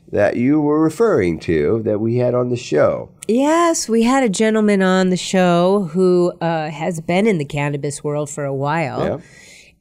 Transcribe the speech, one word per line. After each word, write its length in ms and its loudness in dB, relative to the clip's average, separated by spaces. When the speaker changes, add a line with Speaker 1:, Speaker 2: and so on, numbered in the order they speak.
Speaker 1:
that 240 2
you 240 2
were 220 2
referring 600 2
to 420 0
that 160 -2
we 180 -2
had 160 0
on 160 0
the 80 -2
show? 540 -2
Speaker 2:
Yes, 560 0
we 140 2
had 220 2
a 60 0
gentleman 520 2
on 300 2
the 60 0
show 640 2
who, 480 2
uh, 300 -4
has 280 -6
been 280 0
in 100 2
the 80 -4
cannabis 580 -4
world 240 -4
for 160 -8
a 100 -4
while. 520 -4
Speaker 1:
Yeah. 120 -4